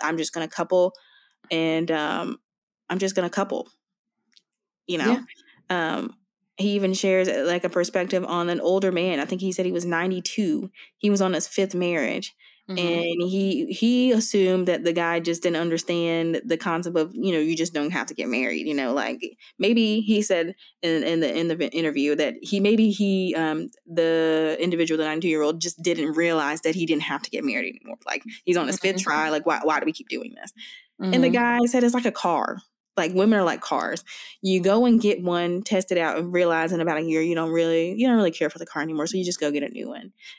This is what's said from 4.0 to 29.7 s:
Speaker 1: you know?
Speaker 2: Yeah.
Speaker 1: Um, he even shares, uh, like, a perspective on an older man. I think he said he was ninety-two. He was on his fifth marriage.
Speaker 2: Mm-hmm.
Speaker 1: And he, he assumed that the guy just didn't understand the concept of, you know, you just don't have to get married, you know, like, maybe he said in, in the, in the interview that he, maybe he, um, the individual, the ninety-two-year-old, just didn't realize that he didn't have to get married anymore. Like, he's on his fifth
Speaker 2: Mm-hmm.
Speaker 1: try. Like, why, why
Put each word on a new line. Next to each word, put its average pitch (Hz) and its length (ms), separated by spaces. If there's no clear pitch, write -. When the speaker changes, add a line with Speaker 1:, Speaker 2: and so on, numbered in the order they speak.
Speaker 1:
you 175 120
know? 240 240
Speaker 2:
Yeah. 165 260
Speaker 1:
Um, - 180
he 202 160
even 196 200
shares, 185 360
uh, 139 180
like, 175 180
a 185 40
perspective 180 560
on 175 240
an 175 120
older 190 300
man. 175 300
I 147 40
think 180 160
he 190 120
said 185 120
he 180 80
was 175 140
ninety-two. 180 840
He 208 140
was 196 120
on 190 100
his 202 140
fifth 196 280
marriage. 175 600
Speaker 2:
Mm-hmm. 180 180
Speaker 1:
And 170 440
he, 190 420
he 247 400
assumed 185 560
that 160 160
the 170 80
guy 170 280
just 165 220
didn't 170 140
understand 165 880
the 165 140
concept 170 400
of, 156 160
you 190 180
know, 160 60
you 156 180
just 165 160
don't 151 200
have 143 160
to 156 60
get 156 140
married, 117 380
you 151 80
know, 131 180
like, 120 300
maybe 220 440
he 208 180
said 180 340
in, 165 200
in 165 180
the, 143 140
in 170 140
the 160 260
interview 147 420
that 135 260
he, 202 180
maybe 214 300
he, 190 480
um, 160 320
the 160 720
individual, 165 380
the 156 60
ninety-two-year-old, 156 580
just 170 200
didn't 160 300
realize 156 500
that 160 120
he 175 100
didn't 156 200
have 143 180
to - 80
get - 120
married 117 340
anymore. - 280
Like, - 180
he's 175 140
on 156 80
his 160 120
fifth 190 180
Speaker 2:
Mm-hmm. 190 60
Speaker 1:
try. 156 280
Like, 151 160
why, 156 160
why 151 180